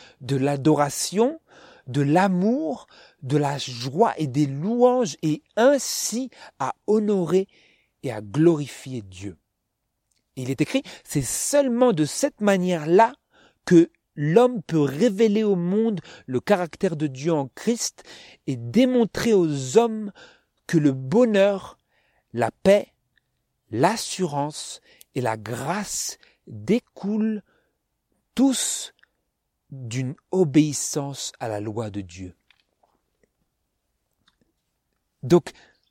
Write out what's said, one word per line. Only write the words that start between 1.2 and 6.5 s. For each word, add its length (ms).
de 140
l'amour, 840
de 120
la 220
joie 580
et 120
des 180
louanges, 760
et 200
ainsi 760